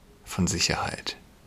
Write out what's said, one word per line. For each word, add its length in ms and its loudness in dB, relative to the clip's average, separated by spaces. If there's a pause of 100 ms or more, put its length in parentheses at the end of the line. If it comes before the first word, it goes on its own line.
(240)
von 220 2
Sicherheit, 680 0 (300)